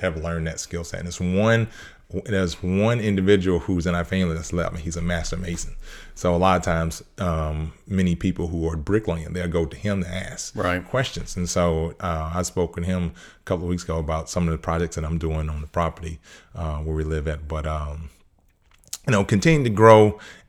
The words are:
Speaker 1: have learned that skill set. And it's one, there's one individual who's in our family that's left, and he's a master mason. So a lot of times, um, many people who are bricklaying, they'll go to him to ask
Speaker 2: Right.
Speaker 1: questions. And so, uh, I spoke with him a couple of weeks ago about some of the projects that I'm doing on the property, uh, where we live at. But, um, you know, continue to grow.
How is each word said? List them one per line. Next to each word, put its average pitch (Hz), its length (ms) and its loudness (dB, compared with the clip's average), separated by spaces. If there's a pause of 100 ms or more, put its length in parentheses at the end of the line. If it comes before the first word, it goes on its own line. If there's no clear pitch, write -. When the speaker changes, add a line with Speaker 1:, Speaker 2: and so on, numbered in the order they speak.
Speaker 1:
have 87 220 0
learned 82 260 -2
that 80 120 -6
skill 85 240 -8
set. 90 160 -10
And 87 80 -8
it's 87 120 -6
one, 107 480 4 (560)
there's 95 380 0
one 104 380 2
individual 95 600 4
who's 87 260 0
in 87 80 2
our 87 100 0
family 90 300 2
that's 80 180 -8
left, 82 220 0
and 82 60 -8
he's 82 160 -6
a 85 60 -4
master 85 340 -2
mason. 87 380 -6 (400)
So 87 200 2
a 87 40 4
lot 92 180 6
of 87 60 0
times, 82 400 0 (160)
um, 78 540 -2 (140)
many 92 280 2
people 85 340 -2
who 82 200 -2
are 80 80 -4
bricklaying, 82 560 -2
they'll 90 160 -4
go 85 180 2
to - 100 -10
him 101 260 -2
to 87 60 -8
ask - 480 -8
Speaker 2:
Right. 90 280 0
Speaker 1:
questions. - 520 -4
And 87 120 -2
so, 82 520 0
uh, 80 340 -4
I 90 80 0
spoke 87 340 -2
with 87 100 -4
him 90 260 0 (280)
a - 40 -20
couple 87 200 -2
of 87 60 -2
weeks 87 140 -2
ago 80 140 -2
about 80 320 -2
some 87 180 0
of 82 40 0
the 80 60 -2
projects 82 380 -2
that 78 80 -4
I'm 80 140 -2
doing 78 320 -2
on 76 100 -6
the 73 60 -8
property, 82 520 -4 (360)
uh, 80 240 -4
where 78 180 -4
we 78 80 0
live 78 240 -2
at. 76 200 -6
But, 78 180 -4
um, 76 420 -6 (1000)
you 135 60 2
know, 101 120 4
continue 147 400 4
to 120 60 2
grow. 107 480 8 (300)